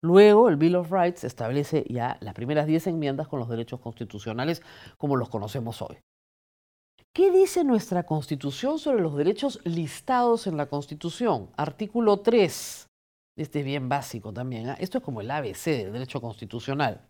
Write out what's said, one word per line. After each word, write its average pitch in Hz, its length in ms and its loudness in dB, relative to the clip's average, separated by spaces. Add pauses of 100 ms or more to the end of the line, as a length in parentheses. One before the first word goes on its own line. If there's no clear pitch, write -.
Luego, 208 440 10
el 165 80 4
Bill 165 200 4
of 170 140 -2
Rights 175 320 0
establece 131 640 -2
ya 120 320 -4
las 104 140 -12
primeras 147 320 -2
diez 160 200 0
enmiendas 151 420 -4
con 143 100 -6
los 117 100 -6
derechos 123 320 -6
constitucionales 117 800 -8 (340)
como 143 200 0
los 123 120 -2
conocemos 113 540 -8
hoy. - 160 -12 (1160)
¿Qué 381 160 6
dice 370 320 4
nuestra 214 420 2
Constitución 156 720 -4
sobre 262 240 0
los 156 120 -2
derechos 190 500 0
listados 233 840 0
en 175 100 -4
la 147 100 -2
Constitución? 147 920 -4
Artículo 208 640 0
tres. - 640 2 (520)
Este 147 220 -6
es 139 60 -4
bien 135 240 -4
básico 117 420 -6
también, 120 380 -8
¿ah? 143 100 -8
Esto - 180 -4
es - 60 -8
como 117 160 -8
el 107 100 -8
A 147 120 -4
B 107 120 -8
C 135 300 -4
del 95 80 -10
derecho 127 300 -8
constitucional. 117 880 -6